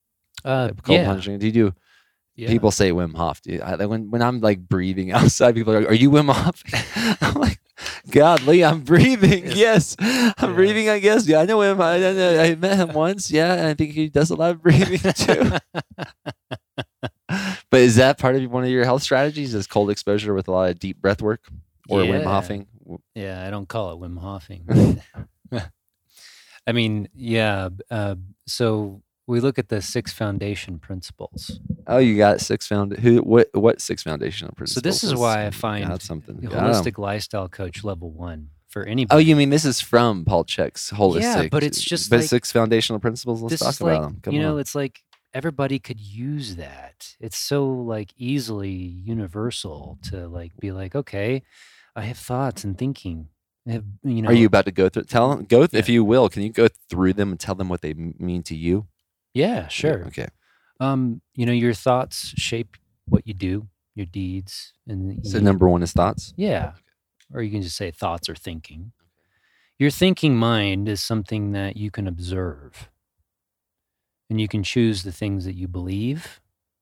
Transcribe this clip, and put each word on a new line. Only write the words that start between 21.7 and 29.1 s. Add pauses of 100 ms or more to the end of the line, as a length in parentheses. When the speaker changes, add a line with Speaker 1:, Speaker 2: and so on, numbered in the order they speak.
Speaker 2:
or
Wim
Speaker 1:
Yeah.
Speaker 2:
Hofing? (480)
Speaker 1:
Yeah,
I
don't
call
it (100)
Wim
Hofing. (520)
<laughs> (960)
I
mean,
yeah.
B-,
uh, (320)
so (240)